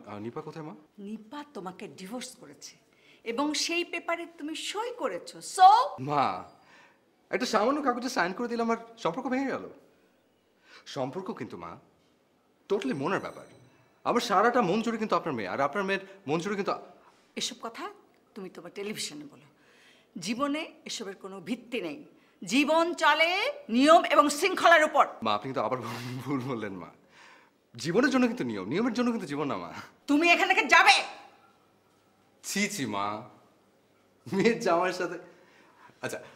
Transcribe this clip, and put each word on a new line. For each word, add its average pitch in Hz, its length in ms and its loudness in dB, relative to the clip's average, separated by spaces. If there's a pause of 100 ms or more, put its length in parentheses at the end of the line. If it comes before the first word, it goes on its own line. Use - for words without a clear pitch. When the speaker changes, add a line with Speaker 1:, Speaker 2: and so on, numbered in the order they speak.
Speaker 1:
আ, 104 120 -12
নিপা 120 220 -10
কোথায়, 156 240 -14
মা? 175 100 -14 (240)
Speaker 2:
নিপা 220 440 -14 (100)
তোমাকে 185 340 -12
divorce 190 480 -14
করেছে - 400 -20 (480)
এবং 285 300 -2
সেই 339 300 -2
পেপারে 339 420 -6
তুমি 302 300 -12
সই 480 380 -6
করেছো। 190 460 -8
So? 403 600 8
Speaker 1:
মা, 131 440 0 (840)
একটা 202 160 -2
সামান্য 240 360 0
কাগজে 240 280 -2
sign 185 240 0
করে 240 140 -6
দিলাম 233 240 -2
আর 226 60 0 (200)
সম্পর্ক 254 300 -4
ভেঙে 262 180 -2
গেল? 107 240 -6 (1160)
সম্পর্ক 143 460 -8
কিন্তু, 107 260 -12
মা, 85 200 -12 (920)
totally 233 260 -2
মনের 156 240 -2
ব্যাপার। 85 260 -10 (580)
আমার 214 180 0
সারাটা 233 400 4
মন 202 200 2
জুড়ে 226 160 -2
কিন্তু 208 180 0
আপনার 170 200 -2
মেয়ে, 101 140 -4
আর 110 120 -2
আপনার 170 220 0
মেয়ের 190 240 -4 (200)
মন 156 120 0
জুড়ে 202 160 -4
কিন্তু 185 160 -2 (640)
Speaker 2:
এসব 233 260 -6
কথা 254 280 -10 (460)
তুমি 190 140 -12
তোমার 175 240 -16
টেলিভিশনে 196 580 -10
বলো। - 100 -20 (800)
জীবনে 277 540 -4 (120)
এসবের 196 300 -10
কোনো 190 260 -14
ভিত্তি - 400 -6
নেই। 156 240 -10 (380)
জীবন 302 500 2
চলে 339 600 2 (160)
নিয়ম 294 360 8
এবং 294 240 6
শৃঙ্খলার 339 540 6
উপর। 302 240 4 (140)
Speaker 1:
মা, 110 120 0
আপনি 131 200 -4
কিন্তু 127 80 0
আবার 113 180 0 (220)
<laughs> 123 240 -10
ভুল 139 140 -2
বললেন, 113 340 -6
মা। 85 140 -12 (880)
জীবনের 175 340 2
জন্য 254 180 4
কিন্তু 226 160 -4
নিয়ম, 104 220 -4
নিয়মের 208 280 0
জন্য 240 180 0
কিন্তু 202 160 -6
জীবন 143 200 -4
না, 117 100 -2
মা। 85 160 -10 (340)
Speaker 2:
তুমি 302 220 4
এখান 339 180 4
থেকে 381 180 2
যাবে। 339 380 6 (1400)
Speaker 1:
ছি, 196 260 -2
ছি, 147 160 -6
মা। 104 440 -4 (1040)
মেয়ের 196 260 4
জামাইয়ের 180 340 2
সাথে। 180 260 -6 (840)
আচ্ছা, - 220 -8 (120)